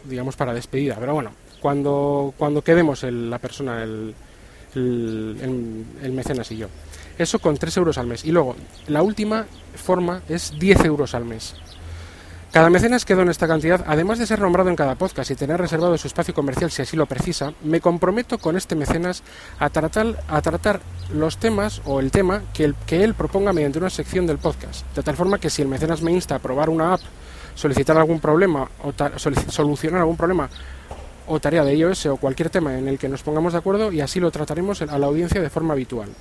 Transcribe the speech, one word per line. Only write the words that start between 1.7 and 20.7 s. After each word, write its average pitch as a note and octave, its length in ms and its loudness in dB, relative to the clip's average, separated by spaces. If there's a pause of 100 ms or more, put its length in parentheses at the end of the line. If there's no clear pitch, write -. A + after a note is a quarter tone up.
cuando D3 260 0
quedemos E3 420 4
el, A#2 260 -4
la A#2+ 80 -6
persona, A#2+ 440 -6
el, A2 320 -8 (600)
el, A2+ 680 -2
el, A#2 440 -6 (180)
el C3 100 -6
mecenas C3 380 -6
y A2 60 -8
yo. G#2+ 120 -8 (500)
Eso E3+ 200 0
con D3+ 200 2
tres E3 180 -4
euros E3 220 2
al A#2+ 80 -4
mes. A#2+ 180 -8
Y D#3+ 80 0
luego, C#3+ 240 4 (320)
la D3+ 140 4
última G#3+ 420 0 (300)
forma F3+ 540 -2
es D#3 300 -6
diez F#3+ 260 6
euros D3 300 2
al A#2+ 120 -4
mes. A2+ 280 -10 (960)
Cada E3 200 8
mecenas A#3 340 4
que G3 100 4
done F3+ 160 6
esta E3 160 0
cantidad, D#3+ 400 2
además E3+ 320 2
de F#3 80 -2
ser G#3+ 140 0
nombrado F#3 300 4
en F3 60 2
cada D3 200 0
podcast D#3+ 340 -4
y C3 60 -2
tener D#3 240 -2
reservado E3 380 2
su C#3 100 -6
espacio E3+ 260 -4
comercial C#3+ 360 0
si - 120 -6
así D#3+ 140 -4
lo D3+ 100 4
precisa, D3+ 460 -4 (100)
me D#3 180 2
comprometo F#3 580 2
con E3 180 0
este - 180 -4
mecenas E3 480 -2 (360)
a D3 120 2
tratar, G#3 560 0
a D#3 140 2
tratar F3 400 0 (320)